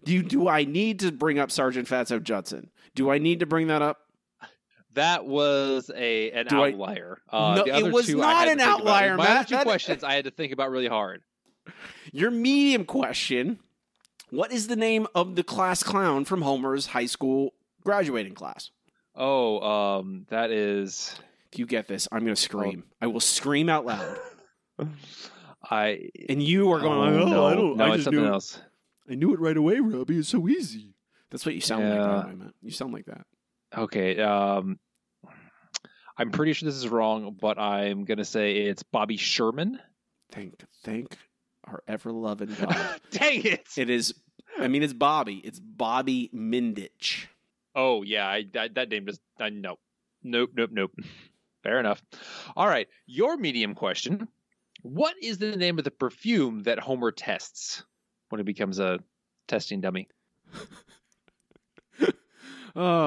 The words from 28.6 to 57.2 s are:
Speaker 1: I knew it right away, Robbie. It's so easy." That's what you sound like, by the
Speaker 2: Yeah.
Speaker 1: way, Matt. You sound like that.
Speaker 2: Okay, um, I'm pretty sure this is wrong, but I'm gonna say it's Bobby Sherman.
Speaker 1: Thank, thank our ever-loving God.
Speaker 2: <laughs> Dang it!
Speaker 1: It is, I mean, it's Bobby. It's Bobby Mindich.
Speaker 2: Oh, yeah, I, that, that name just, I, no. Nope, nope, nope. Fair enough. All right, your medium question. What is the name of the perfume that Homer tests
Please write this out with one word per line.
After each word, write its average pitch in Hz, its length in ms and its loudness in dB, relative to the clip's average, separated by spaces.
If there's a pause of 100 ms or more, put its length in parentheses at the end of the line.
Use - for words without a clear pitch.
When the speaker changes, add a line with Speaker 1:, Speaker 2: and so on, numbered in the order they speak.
Speaker 1:
I 127 60 -8
knew 151 200 2
it 165 60 -2
right 160 160 2
away, 160 240 4
Robbie. 165 380 0
It's 151 100 -2
so 175 200 2
easy." 123 460 -2 (360)
That's 127 160 -8
what 160 80 -2
you - 60 -6
sound 110 280 0
like, 104 100 2
by 104 80 2
the 101 60 2
Speaker 2:
Yeah. 98 140 0
Speaker 1:
way, 95 80 -16
Matt. 95 280 -18
You - 100 -14
sound 131 200 -8
like 107 140 -12
that. - 180 -18 (520)
Speaker 2:
Okay, 98 440 -2
um, 101 600 0 (1400)
I'm 117 140 -2
pretty 151 220 0
sure 160 140 -6
this 143 80 -4
is 127 120 -6
wrong, 110 520 -2
but 107 180 0
I'm 101 460 -2
gonna 104 200 -4
say 104 380 0
it's 101 200 -4
Bobby 107 340 -2
Sherman. 131 600 -2 (540)
Speaker 1:
Thank, 101 220 -16 (280)
thank 117 340 -10 (480)
our - 220 -16
ever-loving 107 760 -8
God. - 440 -2
Speaker 2:
<laughs> - 60 -20
Dang 277 340 0
it! - 220 0 (100)
Speaker 1:
It 127 140 -2
is, 120 240 0 (440)
I 135 100 -2
mean, 139 140 2
it's 147 100 -2
Bobby. 127 520 2
It's 98 160 -14
Bobby 120 760 -2
Mindich. 113 920 -4 (500)
Speaker 2:
Oh, 131 260 2
yeah, 104 260 -2
I, 101 260 -2
that, 113 200 -4
that 127 140 -2
name 104 180 -6
just, 98 140 -10 (180)
I, 107 120 -4
no. 98 280 -12 (460)
Nope, 120 320 0
nope, 117 160 0
nope. 98 180 -2 (720)
Fair 113 160 0
enough. 107 240 0 (540)
All 185 120 2
right, 131 200 0 (180)
your 220 300 0
medium 120 380 -2
question. 143 540 -4 (540)
What 233 400 -2
is 220 160 -6
the 214 180 -4
name 175 220 0
of 147 60 -4
the 139 60 -2
perfume 131 720 0
that 113 160 2
Homer 123 340 -2
tests - 720 -8 (460)